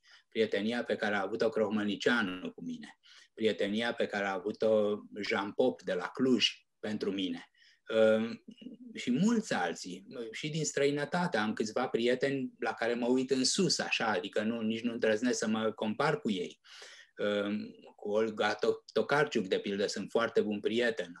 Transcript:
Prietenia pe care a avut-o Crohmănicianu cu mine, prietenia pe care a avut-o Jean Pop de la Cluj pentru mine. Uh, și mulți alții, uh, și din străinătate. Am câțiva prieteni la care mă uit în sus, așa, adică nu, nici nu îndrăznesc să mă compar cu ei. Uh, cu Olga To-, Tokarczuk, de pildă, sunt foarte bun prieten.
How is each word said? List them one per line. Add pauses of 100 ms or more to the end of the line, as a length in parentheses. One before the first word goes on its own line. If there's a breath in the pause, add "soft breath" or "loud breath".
(280 loud breath)
Prietenia
pe
care
a
avut-o
Crohmănicianu
cu
mine, (360 loud breath)
prietenia
pe
care
a
avut-o (220)
Jean
Pop
de
la
Cluj (300)
pentru
mine. (460 soft breath)
Uh, (640)
și
mulți
alții,
uh,
și
din
străinătate.
Am
câțiva
prieteni
la
care
mă
uit
în
sus,
așa,
adică
nu,
nici
nu
îndrăznesc
să
mă
compar
cu
ei. (560 loud breath)
Uh, (420)
cu
Olga
To-,
Tokarczuk,
de
pildă,
sunt
foarte
bun
prieten.